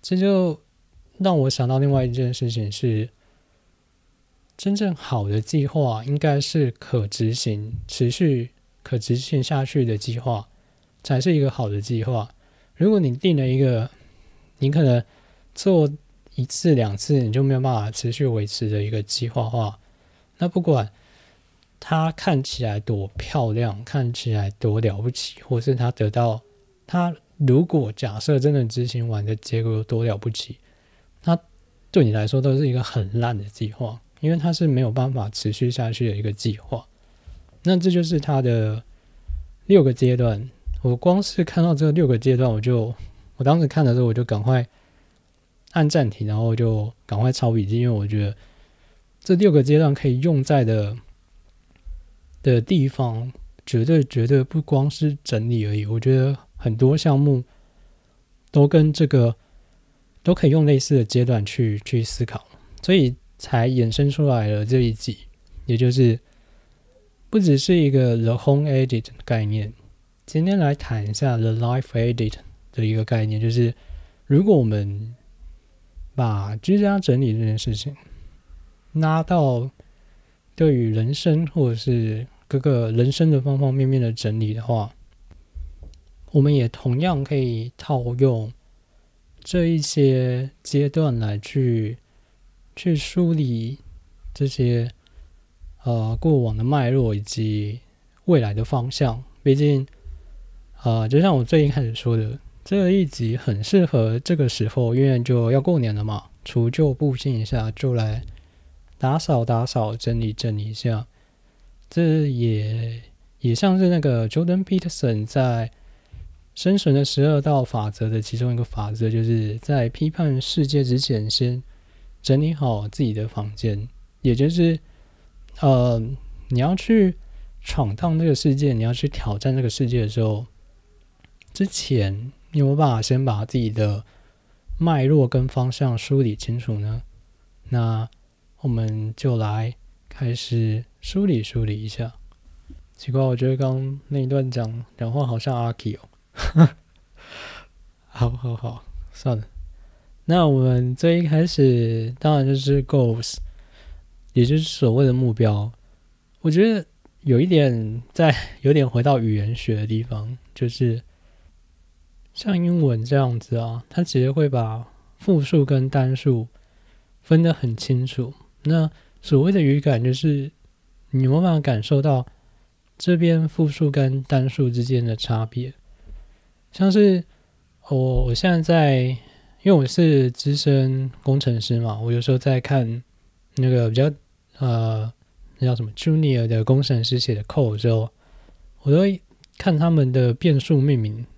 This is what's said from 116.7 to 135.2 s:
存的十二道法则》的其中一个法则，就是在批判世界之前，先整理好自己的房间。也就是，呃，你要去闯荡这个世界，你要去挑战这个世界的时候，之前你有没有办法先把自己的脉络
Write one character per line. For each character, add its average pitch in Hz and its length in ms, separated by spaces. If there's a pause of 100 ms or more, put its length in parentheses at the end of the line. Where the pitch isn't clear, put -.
存 151 160
的 139 100
十 139 200
二 151 160
道 139 220
法 107 280
则》 110 180
的 110 120
其 113 180
中 123 140
一 117 40
个 117 80
法 104 260
则， 110 200
就 113 120
是 113 360
在 127 320
批 156 180
判 151 320
世 147 260
界 143 160
之 127 160
前， 113 320
先 123 320 (600)
整 135 180
理 160 140
好 117 340
自 120 140
己 117 100
的 107 160
房 107 260
间。 107 340 (340)
也 123 120
就 135 140
是， 165 320 (800)
呃， 123 420 (460)
你 127 100
要 147 160
去 196 420 (460)
闯 110 320
荡 160 240
这 165 60
个 156 100
世 135 220
界， 143 160
你 113 100
要 117 100
去 131 160
挑 104 300
战 131 160
这 131 80
个 123 60
世 127 180
界 120 140
的 107 80
时 113 120
候， 110 260 (1080)
之 - 140
前 113 640 (180)
你 151 100
有 139 40
没 135 60
有 143 60
办 151 120
法 113 140
先 131 220
把 110 200
自 - 140
己 113 120
的 107 340 (720)
脉 160 260
络 139 240